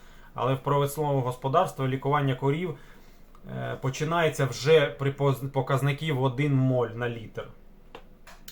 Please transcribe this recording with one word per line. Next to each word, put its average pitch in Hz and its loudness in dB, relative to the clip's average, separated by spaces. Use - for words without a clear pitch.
Але 123 0
в 135 -2
промисловому 143 0
господарстві 131 0
лікування 139 0
корів, 147 -2
е, 123 -6
починається 151 0
вже 143 6
при 139 -2
поз-, 139 0
показників 139 0
один 135 2
моль 127 4
на 120 -2
літр. 110 -8